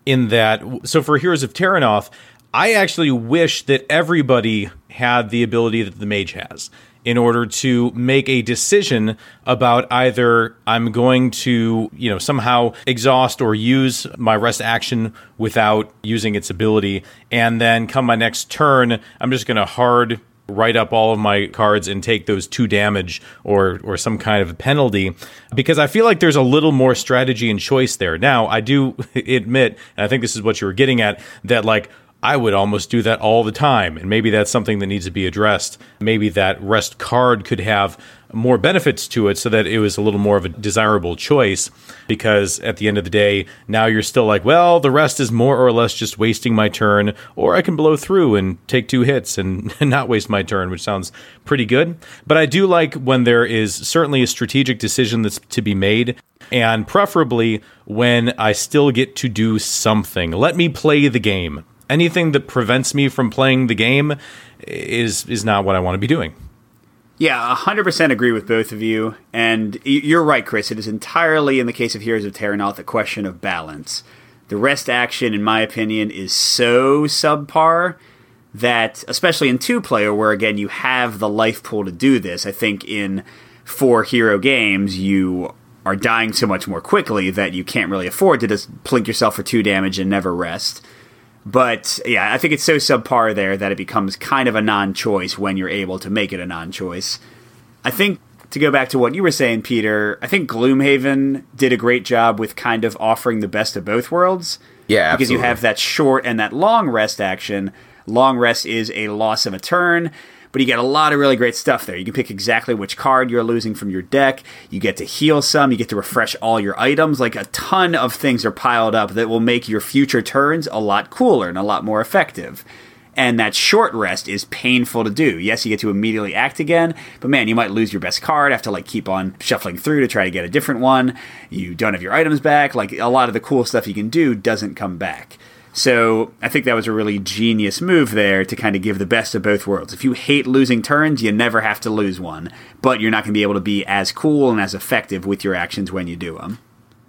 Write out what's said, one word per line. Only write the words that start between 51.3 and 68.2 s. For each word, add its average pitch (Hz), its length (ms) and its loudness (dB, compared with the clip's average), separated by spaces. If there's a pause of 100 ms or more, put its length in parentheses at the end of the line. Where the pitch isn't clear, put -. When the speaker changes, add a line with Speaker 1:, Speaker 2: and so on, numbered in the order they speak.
Speaker 1:
pretty 135 220 0
good. 160 320 0 (280)
But 151 120 4
I 160 80 4
do 185 220 2
like 170 260 2
when 131 320 2
there 120 200 4
is 110 300 -2
certainly 143 480 0
a 120 40 2
strategic 131 520 -2
decision 117 440 0
that's 104 260 -4
to - 120 -4
be 104 140 0
made, 107 400 2 (380)
and 113 340 2
preferably 123 720 2 (220)
when 120 540 2
I 107 160 2
still 143 380 2
get 123 260 -2
to 131 100 -2
do 107 320 0
something. 107 720 -2
Let 127 240 0
me 170 140 2
play 147 400 2
the 120 100 0
game. 90 460 -2 (240)
Anything 165 420 2
that 143 160 0
prevents 127 480 0
me 139 140 2
from 127 200 -2
playing 131 380 2
the 110 80 0
game 135 400 0 (500)
is, 107 640 -4
is 107 160 -6
not 101 220 2
what 95 100 2
I 92 40 2
want 90 160 -2
to 98 40 -2
be 110 80 -2
doing. 123 260 -2 (840)
Speaker 2:
Yeah, 123 340 0
a 127 40 0
hundred 202 280 -2
percent 170 280 0
agree 120 200 2